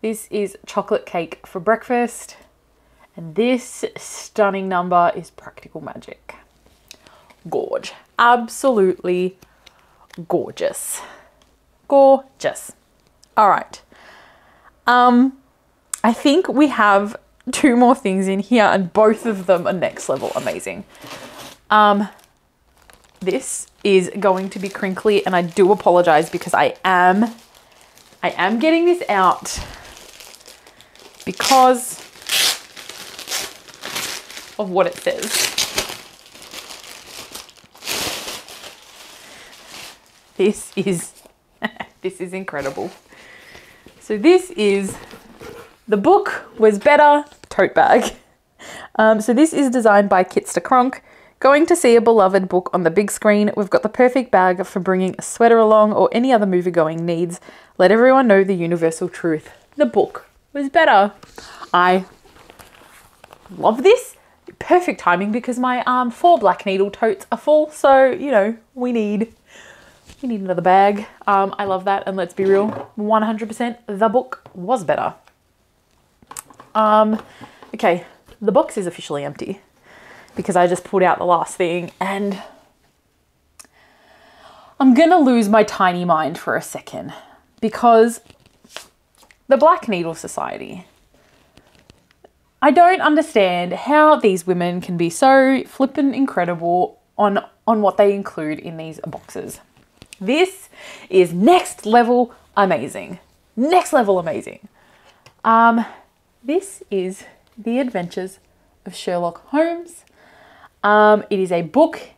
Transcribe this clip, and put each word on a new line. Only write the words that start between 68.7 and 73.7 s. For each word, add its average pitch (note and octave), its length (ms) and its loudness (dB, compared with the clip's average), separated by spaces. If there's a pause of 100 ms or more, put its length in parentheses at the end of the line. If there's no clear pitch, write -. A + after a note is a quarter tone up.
we B3 160 -6
need, G#3+ 420 -4 (880)
we C4+ 60 -10
need A3 140 -6
another F3+ 200 -4
bag. G3 440 4 (200)
Um, G3 320 0
I G#3 60 -6
love F#3 220 -4
that. G3 200 -2
And F#3+ 120 -6
let's F3+ 160 -6
be G3 100 -4
real, G3 240 2 (280)
one G#3+ 260 0
hundred A3 260 -4
percent A#3 300 -8 (100)